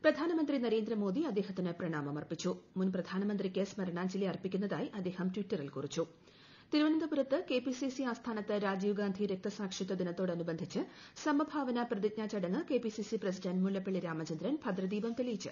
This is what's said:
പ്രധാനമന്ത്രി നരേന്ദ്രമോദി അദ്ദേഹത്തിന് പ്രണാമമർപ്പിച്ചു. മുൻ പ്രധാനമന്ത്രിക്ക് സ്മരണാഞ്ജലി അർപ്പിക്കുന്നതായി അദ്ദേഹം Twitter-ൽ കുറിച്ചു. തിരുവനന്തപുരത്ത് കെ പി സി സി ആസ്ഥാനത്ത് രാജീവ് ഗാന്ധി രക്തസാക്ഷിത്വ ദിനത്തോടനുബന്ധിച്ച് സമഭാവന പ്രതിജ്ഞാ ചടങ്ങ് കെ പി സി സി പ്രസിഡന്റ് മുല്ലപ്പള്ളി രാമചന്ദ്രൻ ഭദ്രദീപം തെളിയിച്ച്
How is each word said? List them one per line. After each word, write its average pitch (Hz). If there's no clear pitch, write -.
പ്രധാനമന്ത്രി 302
നരേന്ദ്രമോദി 220
അദ്ദേഹത്തിന് 190
പ്രണാമമർപ്പിച്ചു. 160
മുൻ 185
പ്രധാനമന്ത്രിക്ക് 190
സ്മരണാഞ്ജലി 185
അർപ്പിക്കുന്നതായി 190
അദ്ദേഹം 185
Twitter-ൽ 185
കുറിച്ചു. 147
തിരുവനന്തപുരത്ത് 302
കെ 254
പി 254
സി 262
സി 262
ആസ്ഥാനത്ത് 226
രാജീവ് 202
ഗാന്ധി 202
രക്തസാക്ഷിത്വ 196
ദിനത്തോടനുബന്ധിച്ച് 175
സമഭാവന 285
പ്രതിജ്ഞാ 214
ചടങ്ങ് 202
കെ 269
പി 233
സി 214
സി 220
പ്രസിഡന്റ് 185
മുല്ലപ്പള്ളി 190
രാമചന്ദ്രൻ 165
ഭദ്രദീപം 202
തെളിയിച്ച് 240